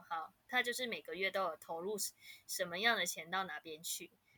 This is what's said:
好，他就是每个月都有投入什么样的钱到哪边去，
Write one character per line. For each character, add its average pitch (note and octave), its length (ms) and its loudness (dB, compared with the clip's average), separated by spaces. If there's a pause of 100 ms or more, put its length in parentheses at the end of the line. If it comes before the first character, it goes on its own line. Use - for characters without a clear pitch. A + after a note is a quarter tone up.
好， D#3+ 240 -2 (140)
他 B3 160 4
就 A#3+ 80 0
是 B3 160 -2
每 F3 140 -4
个 E3 120 -8
月 F#3+ 160 2
都 G3 140 2
有 E3 140 0
投 E3 240 -6
入 G3+ 160 0 (500)
什 - 160 0
么 F3 160 -2
样 A3+ 160 6
的 F3+ 100 4
钱 E3+ 240 -2
到 F#3+ 140 2
哪 D3+ 160 -6
边 D#3+ 240 -10
去， - 280 -4 (260)